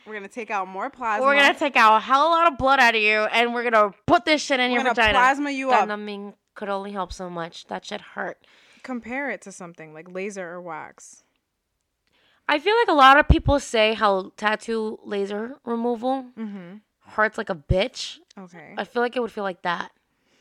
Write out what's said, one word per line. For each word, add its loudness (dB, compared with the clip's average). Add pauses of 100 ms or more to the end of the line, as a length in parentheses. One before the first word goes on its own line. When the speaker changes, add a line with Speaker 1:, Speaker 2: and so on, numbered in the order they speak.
Speaker 1:
We're -16
gonna -14
take -14
out -4
more -8
plasma. -4
Speaker 2:
we're 4
gonna 4
take -2
out 8
a 4
hell 2
of 2
a 2
lot 4
of -12
blood 2
out 6
of 0
you, 2
and 0
we're -4
gonna 2 (140)
put 2
this 2
shit -2
in 0
Speaker 1:
We're 0
Speaker 2:
your 0
Speaker 1:
gonna 0
Speaker 2:
vagina." 2
Speaker 1:
plasma 2
you -4
Speaker 2:
That 4
Speaker 1:
up. -2
Speaker 2:
numbing -10 (200)
could -10
only -6
help -6
so -12
much. -12
That -12
shit -10
hurt. -12 (360)
Speaker 1:
Compare -10
it -10
to -20
something -20
like -20
laser -10
or -14
wax. -16 (1300)
Speaker 2:
I 2
feel 0
like 2
a 0
lot 8
of 4
people 4
say 0
how 0
tattoo -4
laser -8
removal -4 (120)
Speaker 1:
Mm-hmm. -14 (360)
Speaker 2:
hurts -2
like -8
a -2
bitch. -4 (180)
Speaker 1:
Okay. -20
Speaker 2:
I -8
feel -4
like -4
it -2
would -6
feel -8
like -8
that. -6 (480)